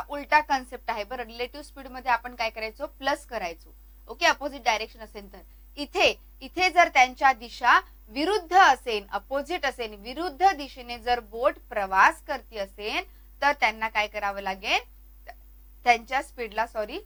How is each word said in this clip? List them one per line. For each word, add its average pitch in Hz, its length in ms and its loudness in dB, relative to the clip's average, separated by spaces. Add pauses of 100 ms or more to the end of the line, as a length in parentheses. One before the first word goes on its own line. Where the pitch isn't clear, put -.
उलटा 285 300 0
concept 262 500 -4
आहे 220 140 -6
बरं. 247 200 -8
Relative 240 420 -10
speed 269 220 -16
मध्ये 254 240 -6
आपण 233 240 0
काय 226 140 -4
करायचो? 220 360 -8
Plus 285 400 -4
करायचो. 185 500 -10 (320)
Okay, 240 180 -4
Opposite 277 380 0
direction 226 360 -4
असेल 208 340 -16
तर. 190 60 -20 (360)
इथे, 285 440 0 (220)
इथे 359 280 -2
जर 349 180 6
त्यांच्या 262 460 4
दिशा 240 460 2 (280)
विरुद्ध 330 460 -2
असेल, 254 580 4
opposite 277 540 -4
असेल, 233 300 -6
विरुद्ध 285 560 0
दिशेने 262 460 -10
जर 240 220 0
boat 226 360 -2 (140)
प्रवास 202 520 4
करते 247 360 -8
असेल 208 460 -6 (380)
तर 285 100 4
त्यांना 220 380 0
काय 214 180 0
करावं 202 340 -4
लागेल? 196 380 -2 (1040)
त्यांच्या 247 380 2
स्पीडला, 226 460 -6
sorry, 233 380 -8